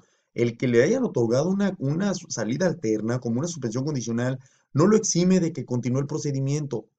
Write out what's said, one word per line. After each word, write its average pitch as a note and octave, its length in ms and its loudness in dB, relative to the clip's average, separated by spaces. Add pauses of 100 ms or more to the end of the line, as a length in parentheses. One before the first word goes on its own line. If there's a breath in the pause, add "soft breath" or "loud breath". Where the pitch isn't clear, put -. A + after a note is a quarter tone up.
(340 soft breath)
El A#2 240 0
que C3 100 -2
le A#2+ 160 6
hayan B3 200 2
otorgado C3 460 0
una, G3 300 0
una F3 340 -2
su-, - 160 -10
salida B2 380 -2
alterna A2 520 -2
como A#2 200 -2
una E3+ 80 -2
suspensión B2+ 360 -4
condicional B2+ 560 -2 (320 soft breath)
no D3 140 4
lo G#3+ 100 6
exime F#3 440 4
de E3+ 120 0
que C3+ 140 -8
continúe B2 340 -2
el C#3 80 -2
procedimiento. C#3 800 -4 (140)